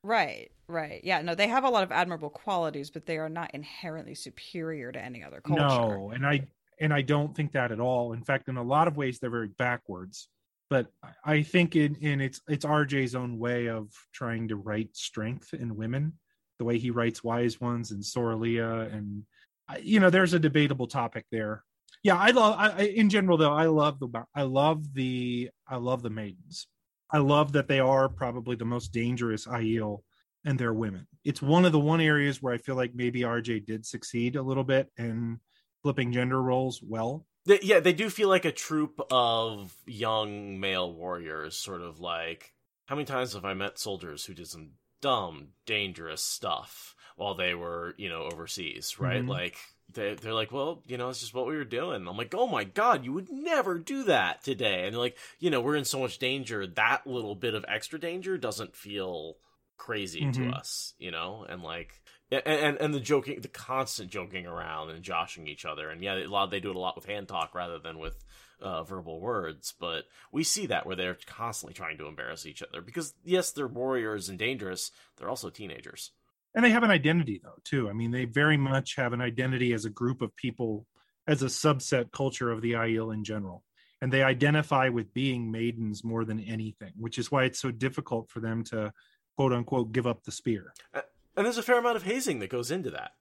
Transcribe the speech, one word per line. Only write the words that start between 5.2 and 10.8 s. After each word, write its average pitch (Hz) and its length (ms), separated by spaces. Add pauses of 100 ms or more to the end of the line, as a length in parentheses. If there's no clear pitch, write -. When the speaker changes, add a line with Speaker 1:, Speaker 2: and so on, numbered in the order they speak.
Speaker 1:
other - 160
culture. 151 240
Speaker 2:
No, 110 500
and 127 100
I, 139 220 (340)
and 156 120
I 143 100
don't 147 320
think 147 180
that 123 200
at 107 80
all. 120 320
In 113 100
fact, 135 260
in 127 80
a 123 60
lot 143 240
of 151 100
ways, 131 220
they're 127 120
very 113 180
backwards. 98 800 (420)
But 131 160 (160)